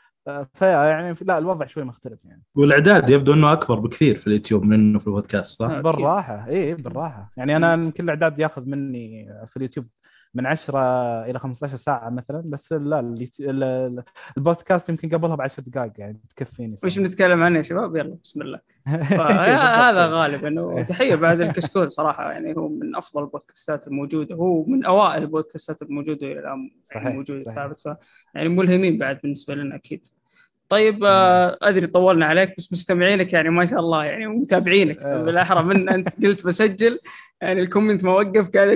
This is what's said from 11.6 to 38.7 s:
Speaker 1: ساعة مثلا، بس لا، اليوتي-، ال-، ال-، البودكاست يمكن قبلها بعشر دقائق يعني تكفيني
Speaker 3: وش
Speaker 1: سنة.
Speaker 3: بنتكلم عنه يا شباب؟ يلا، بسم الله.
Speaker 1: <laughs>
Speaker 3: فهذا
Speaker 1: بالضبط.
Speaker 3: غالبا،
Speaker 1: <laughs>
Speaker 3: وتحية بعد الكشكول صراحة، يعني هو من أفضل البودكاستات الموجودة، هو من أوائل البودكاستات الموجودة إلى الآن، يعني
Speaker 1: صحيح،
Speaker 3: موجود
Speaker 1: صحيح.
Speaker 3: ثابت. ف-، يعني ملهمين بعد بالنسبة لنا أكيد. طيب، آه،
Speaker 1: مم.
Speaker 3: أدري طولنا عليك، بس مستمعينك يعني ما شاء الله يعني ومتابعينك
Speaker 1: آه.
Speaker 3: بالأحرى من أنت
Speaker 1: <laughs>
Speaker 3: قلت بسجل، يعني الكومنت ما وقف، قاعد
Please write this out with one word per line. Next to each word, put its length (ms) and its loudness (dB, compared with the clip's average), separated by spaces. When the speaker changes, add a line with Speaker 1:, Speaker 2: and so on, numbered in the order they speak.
Speaker 1:
ساعة 320 -6
مثلا، 360 -10
بس 280 -10
لا، 260 -2
اليوتي-، 500 -10
ال-، 140 -4
ال-، 400 -6
البودكاست 520 -2
يمكن 200 -6
قبلها 260 -2
بعشر 280 -8
دقائق 340 -8
يعني 220 -16
تكفيني 440 -12
Speaker 3:
وش 100 -2
Speaker 1:
سنة. 100 -2
Speaker 3:
بنتكلم 400 2
عنه 140 4
يا 60 0
شباب؟ 320 -6
يلا، 280 -6
بسم 180 -14
الله. 180 -12
Speaker 1:
<laughs> 320 -2
Speaker 3:
فهذا 880 4
Speaker 1:
بالضبط. 360 -2
Speaker 3:
غالبا، 180 -4
Speaker 1:
<laughs> 40 -6
Speaker 3:
وتحية 500 -2
بعد 260 2
الكشكول 500 -2
صراحة، 400 -4
يعني 260 -8
هو 120 -6
من 260 -8
أفضل 280 -8
البودكاستات 640 -10
الموجودة، 480 -6
هو 300 0
من 200 0
أوائل 380 2
البودكاستات 580 -8
الموجودة 460 -8
إلى 120 -10
الآن، 200 -10
يعني 120 -14
Speaker 1:
صحيح، 320 -8
Speaker 3:
موجود 260 -10
Speaker 1:
صحيح. 140 -12
Speaker 3:
ثابت. 240 -10
ف-، 180 -12
يعني 140 -4
ملهمين 480 2
بعد 260 -4
بالنسبة 320 -8
لنا 200 -10
أكيد. 320 -16
طيب، 340 2
آه، 460 6
Speaker 1:
مم. 120 -8
Speaker 3:
أدري 260 2
طولنا 380 4
عليك، 320 2
بس 160 -10
مستمعينك 600 0
يعني 160 2
ما 160 4
شاء 140 -2
الله 260 0
يعني 220 -8
ومتابعينك 760 2
Speaker 1:
آه. 200 -4
Speaker 3:
بالأحرى 400 2
من 260 2
أنت 260 0
Speaker 1:
<laughs> 100 -2
Speaker 3:
قلت 200 0
بسجل، 540 0
يعني 200 -2
الكومنت 420 0
ما 100 2
وقف، 360 2
قاعد 260 4